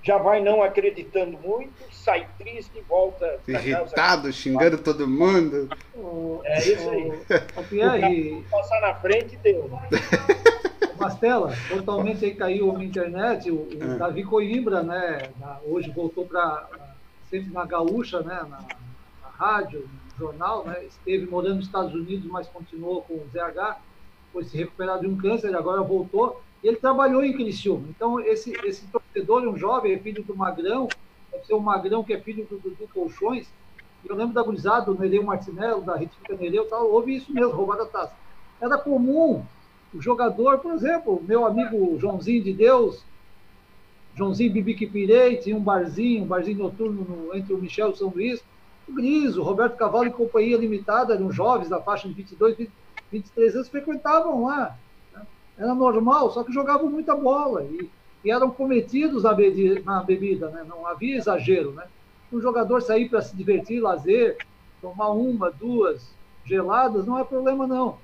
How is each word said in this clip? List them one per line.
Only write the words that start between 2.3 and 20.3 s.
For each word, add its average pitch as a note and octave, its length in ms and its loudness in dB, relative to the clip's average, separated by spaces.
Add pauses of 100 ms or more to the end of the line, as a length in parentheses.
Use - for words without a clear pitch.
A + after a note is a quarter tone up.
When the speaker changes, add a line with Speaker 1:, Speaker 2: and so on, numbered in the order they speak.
Speaker 1:
triste, A3+ 520 -14
volta F3+ 560 0
pra C3 80 -4
casa. B2+ 160 -2
Speaker 2:
Irritado, D#3+ 640 2
xingando D3 460 4
todo C#3+ 280 0
mundo. D3 640 4 (260)
Speaker 3:
O E3 480 -8
Speaker 1:
É D3+ 140 0
isso E3+ 320 2
aí. D#3+ 200 -2
Speaker 3:
o, E3 500 -2
o F3+ 40 -8
Pierre. F#3 880 2
Speaker 1:
Passar G#3+ 320 0
na G3 140 0
frente, - 420 0
deu. E3+ 320 2 (1300)
Speaker 3:
Mastella, G3+ 540 0 (160)
totalmente G3+ 560 -2
aí G3+ 100 -2
caiu F#3+ 360 0
a - 20 -4
minha F#3+ 140 -6
internet. F#3 640 -2
O, E3 60 0
o D3+ 380 -6
Speaker 2:
É. - 40 -4
Speaker 3:
Davi F3 260 -4
Coimbra, G#3 600 0
né, E3 460 -6 (100)
na, C#3 260 -14
hoje D#3+ 260 -4
voltou F3 340 -6
pra, E3 420 -2 (640)
sempre F#3+ 240 -8
na F3 120 -4
Gaúcha, F3 560 -2
né, E3+ 140 -8 (140)
na, C3+ 100 -18
na - 800 -18
rádio, G3 500 0 (260)
no - 40 -14
jornal, E3+ 480 -4